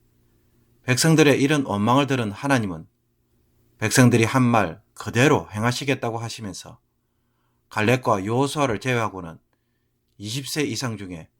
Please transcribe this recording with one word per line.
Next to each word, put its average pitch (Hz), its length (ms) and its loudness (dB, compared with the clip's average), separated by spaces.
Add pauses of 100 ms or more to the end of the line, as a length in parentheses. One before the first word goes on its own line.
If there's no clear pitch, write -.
(880)
백성들의 143 540 4
이런 143 240 2
원망을 117 400 2
들은 120 260 -2
하나님은 104 540 -2 (880)
백성들이 117 480 4
한 127 180 0
말 107 380 0 (140)
그대로 113 560 0
행하시겠다고 123 680 -4
하시면서 110 640 -14 (880)
갈렙과 110 560 0
여호수아를 127 560 -2
제외하고는 95 560 -4 (800)
이십 123 320 -10
세 156 140 -4
이상 113 340 -6
중에 90 320 -14 (120)